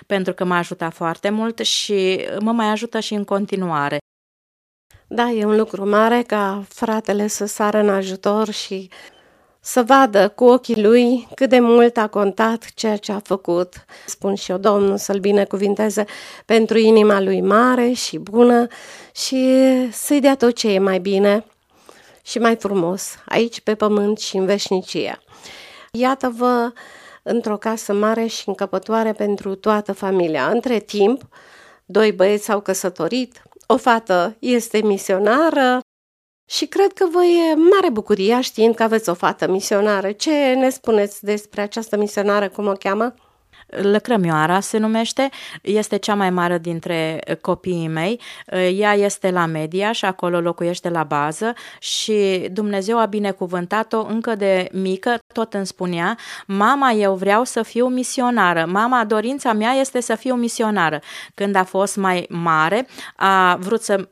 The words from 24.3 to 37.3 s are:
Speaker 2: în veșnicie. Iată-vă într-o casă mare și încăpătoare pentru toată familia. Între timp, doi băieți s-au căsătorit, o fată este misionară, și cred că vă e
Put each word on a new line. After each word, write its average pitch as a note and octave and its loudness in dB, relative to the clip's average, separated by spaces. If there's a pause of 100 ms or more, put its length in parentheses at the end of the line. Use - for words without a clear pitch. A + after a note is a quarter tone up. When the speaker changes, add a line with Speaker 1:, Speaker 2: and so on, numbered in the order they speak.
Speaker 2:
în F#3+ 0
veșnicie. F#3 -4 (720)
Iată-vă B3 0 (520)
într-o A3 -4
casă A3 -6
mare A3 0
și - -10
încăpătoare G3+ -4
pentru G3+ -4
toată G#3 -2
familia. E3+ 0
Între A#3 0
timp, G#3 0 (640)
doi G#3 4
băieți G3+ 2
s-au G#3 0
căsătorit, F#3+ -4 (240)
o A#3 2
fată A3 0
este A#3+ 0
misionară, A#3+ 2 (720)
și - -4
cred G4 0
că - 0
vă F4 4
e E4+ 4